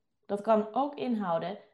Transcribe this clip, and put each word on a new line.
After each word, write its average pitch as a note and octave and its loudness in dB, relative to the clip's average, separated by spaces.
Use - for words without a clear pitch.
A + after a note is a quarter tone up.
Dat G3+ -2
kan G#3+ 2
ook C#4+ 0
inhouden G#3 -2